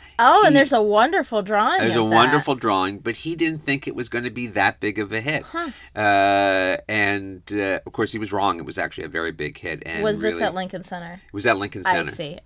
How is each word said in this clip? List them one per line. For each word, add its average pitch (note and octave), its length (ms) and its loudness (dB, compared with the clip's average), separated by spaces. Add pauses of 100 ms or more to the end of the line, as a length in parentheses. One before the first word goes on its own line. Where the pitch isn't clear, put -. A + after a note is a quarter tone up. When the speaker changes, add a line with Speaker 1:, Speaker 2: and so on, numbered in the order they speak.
(180)
Speaker 1:
Oh, D#4 280 8
and D#4+ 80 6
Speaker 2:
He C#4 40 6
Speaker 1:
there's C#4 160 4
a A#3 80 4
wonderful A3 600 2
drawing G#3+ 380 2
Speaker 2:
There's A2+ 160 2
Speaker 1:
of A2+ 100 2
Speaker 2:
a - 20 0
Speaker 1:
that. A2 60 4
Speaker 2:
wonderful C#3 400 4
drawing, G2+ 440 0
but A2+ 180 -6
he D#3+ 180 -8
didn't D#3+ 260 -2
think C#3 260 -4
it C3+ 60 -6
was A#2 160 -6
gonna A#2+ 220 -6
be A#2+ 160 -8
that G2+ 320 0
big G#2+ 180 -2
of G#2 160 -4
a A2+ 80 -4
hit. D3 220 -4
Speaker 1:
Huh. E4+ 260 -8 (260)
Speaker 2:
Uh, G2 800 4 (120)
and, G2 520 -2 (120)
uh, G2 320 -2
of - 60 -12
course, G#2+ 220 -2
he A#2 40 -6
was G#2 140 -8
wrong. G2 280 0
It D#2 60 -10
was D#2+ 140 -10
actually D#2+ 240 -6
a D#2+ 60 -12
very E2 240 -4
big D2+ 260 -8
hit. D#2+ 260 -10
And D#2+ 180 -6
Speaker 1:
Was G#3 180 -2
this G#3+ 140 -2
Speaker 2:
really A3+ 100 -4
Speaker 1:
at F#3 100 -4
Lincoln F#3 280 -10
Center? F3 440 -14
Speaker 2:
It - 60 -18
was G#2 120 -4
at A2+ 120 4
Lincoln G2+ 280 -6
Speaker 1:
I - 60 2
Speaker 2:
Center. E2+ 200 -2
Speaker 1:
see, D#3 340 -10